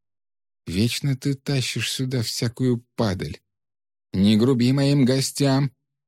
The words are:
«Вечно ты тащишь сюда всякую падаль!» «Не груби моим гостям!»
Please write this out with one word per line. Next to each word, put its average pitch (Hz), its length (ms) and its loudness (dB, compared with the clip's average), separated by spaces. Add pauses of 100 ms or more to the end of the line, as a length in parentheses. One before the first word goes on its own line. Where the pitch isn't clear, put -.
(680)
«Вечно 117 480 -2
ты 139 180 -4
тащишь 135 580 -4
сюда 131 300 -4
всякую 120 640 -2 (100)
падаль!» 92 440 -4 (760)
«Не 104 240 4
груби 123 360 2
моим 139 320 4
гостям!» 135 680 0 (360)